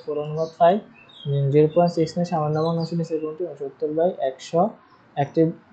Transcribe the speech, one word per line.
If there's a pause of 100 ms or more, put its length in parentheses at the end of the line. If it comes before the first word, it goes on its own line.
ফোর
অনুপাত
ফাইভ? (500)
উম,
জিরো
পয়েন্ট
সিক্স
নাইন
সামান্য
মান
হচ্ছে
নিচের
কোনটি?
ঊনসত্তর
by
একশো। (460)
একটি (200)